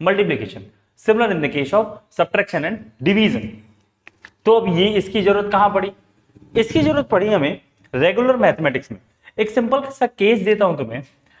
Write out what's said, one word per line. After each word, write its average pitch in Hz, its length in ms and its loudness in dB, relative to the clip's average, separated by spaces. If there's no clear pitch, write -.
multiplication। 165 600 -2
Similar 220 340 0
in 165 80 -2
the 143 140 -2
case 143 200 -4
of 220 100 2
subtraction 202 460 -2
and 190 420 -8
division। 208 380 2
तो 220 80 4
अब 190 260 2
ये, 196 100 4
इसकी 214 340 -2
जरूरत 202 300 2
कहाँ 196 220 2
पड़ी? 196 180 -2
इसकी 226 240 0
जरूरत 294 280 0
पड़ी 202 180 2
हमें 170 340 0
regular 202 420 2
mathematics 151 560 0
में। 95 60 -14
एक 214 120 0
simple 254 320 0
सा 269 240 -4
case 214 340 2
देता 208 240 0
हूं 170 120 0
तुम्हें। 123 260 -8